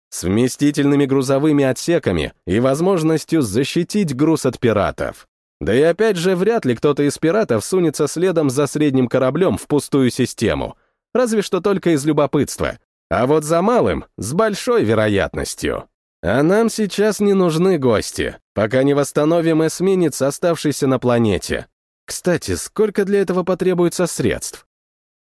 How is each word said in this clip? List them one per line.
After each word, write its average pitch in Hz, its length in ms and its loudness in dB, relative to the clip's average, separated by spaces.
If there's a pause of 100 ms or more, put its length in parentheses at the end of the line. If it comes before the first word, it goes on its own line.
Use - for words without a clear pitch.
с - 160 -10
вместительными 143 840 0
грузовыми 139 580 2
отсеками 127 680 -2 (120)
и 95 140 0
возможностью 160 840 0
защитить 143 760 -2
груз 156 300 2
от 123 120 -4
пиратов. 87 680 -2 (320)
Да 76 120 -2
и 131 100 4
опять 180 340 2
же, 180 180 0
вряд 202 300 0
ли 127 100 2
кто-то 143 300 0
из 143 140 0
пиратов 156 460 0
сунется 160 440 0
следом 165 420 0
за 139 160 0
средним 131 400 2
кораблём 131 520 0
в - 100 -14
пустую 135 420 2
систему, 82 680 -2 (380)
разве 220 260 0
что 185 200 -2
только 196 300 0
из 143 140 2
любопытства. 143 760 0 (300)
А 110 180 0
вот 151 160 2
за 165 180 0
малым — 185 440 0 (120)
с 107 140 -6
большой 214 500 0
вероятностью. 92 1000 -2 (400)
А 113 180 2
нам 208 280 2
сейчас 208 480 -2
не 202 160 2
нужны 180 440 2
гости, 98 580 0 (180)
пока 110 300 0
не 143 100 2
восстановим 160 720 0
эсминец, 175 560 0
оставшийся 147 640 -2
на 131 140 0
планете. 107 680 0 (400)
Кстати, - 480 -4
сколько 208 500 -2
для 202 180 0
этого 180 200 -2
потребуется 180 640 0
средств? - 600 -4 (560)